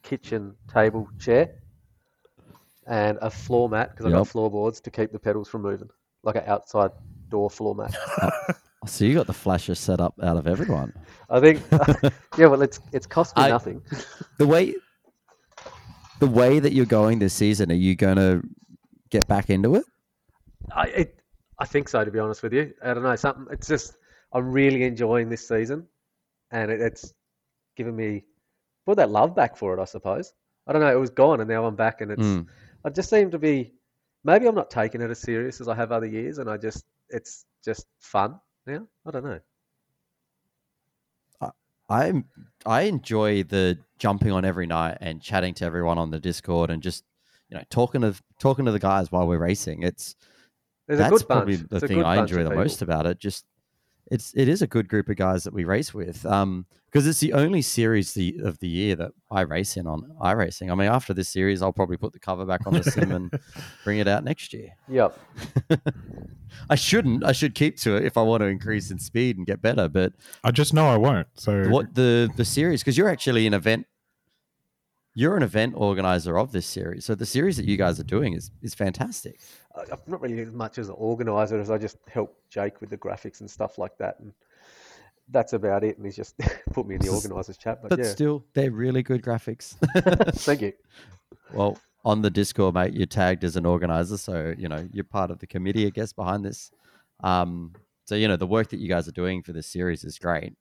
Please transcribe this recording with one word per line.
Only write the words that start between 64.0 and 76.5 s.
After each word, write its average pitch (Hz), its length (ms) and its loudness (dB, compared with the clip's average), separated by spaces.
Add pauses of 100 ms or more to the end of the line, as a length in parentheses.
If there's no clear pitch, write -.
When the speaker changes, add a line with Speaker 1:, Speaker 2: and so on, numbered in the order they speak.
Speaker 2:
out 101 160 0
next - 280 -8
year. 107 180 -16 (180)
Speaker 1:
Yep. 127 280 0 (540)
Speaker 2:
<laughs> - 1000 -8
I 151 60 4
shouldn't. 143 500 2
I 139 80 2
should 139 220 0
keep 151 240 0
to 104 180 0
it - 80 2
if - 120 0
I 117 60 4
want 110 180 4
to 104 60 2
increase 98 440 -4
in 90 80 -8
speed 117 400 -2
and 87 80 -8
get 98 160 -6
better, 110 260 2
but 92 240 0 (300)
Speaker 3:
I 120 80 2
just 143 240 2
know 156 140 6
I 120 80 6
won't, 110 380 2
so 98 340 0
Speaker 2:
what 123 260 2
the, 120 420 4
the 120 80 0
series, 151 380 0
'cause 135 160 0
you're 208 100 4
actually 123 380 2
an 104 80 2
event, 101 320 0 (1300)
you're 151 220 2
an 160 60 2
event 110 340 0
organizer 92 640 2
of 131 140 0